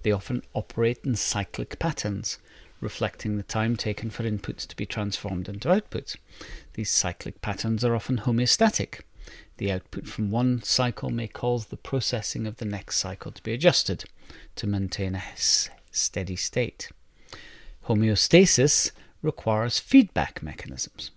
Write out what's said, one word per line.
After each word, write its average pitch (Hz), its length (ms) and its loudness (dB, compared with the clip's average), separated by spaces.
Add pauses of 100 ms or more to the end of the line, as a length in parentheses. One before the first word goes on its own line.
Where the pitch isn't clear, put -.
They 107 80 4
often 104 320 -2 (100)
operate 117 500 0
in 127 120 0
cyclic - 640 -4
patterns, - 580 -2 (420)
reflecting 107 560 -4
the 101 80 -4
time 113 320 0
taken 107 360 -4
for - 100 -8
inputs 110 460 -4
to - 80 -16
be 113 100 -6
transformed 101 640 -4
into 104 200 -4
outputs. - 460 0 (600)
These 110 160 -4
cyclic - 500 -2
patterns 110 420 -2
are 117 120 2
often 117 240 0
homeostatic. 123 800 2 (580)
The 98 140 -2
output - 360 -6
from 107 220 -2
one 123 320 2
cycle 123 480 0
may 117 180 -4
cause 123 380 -2
the - 120 -12
processing 120 680 -2
of 107 120 -6
the 113 80 -6
next 104 320 -4
cycle 98 340 -4
to - 100 -16
be 110 120 -4
adjusted 127 500 2 (520)
to - 120 -4
maintain 95 480 -2
a 92 80 -4 (100)
s-, - 380 0 (200)
steady 92 440 -2
state. - 560 -4 (960)
Homeostasis 120 1040 6 (320)
requires 117 560 0
feedback - 640 4
mechanisms. - 720 -10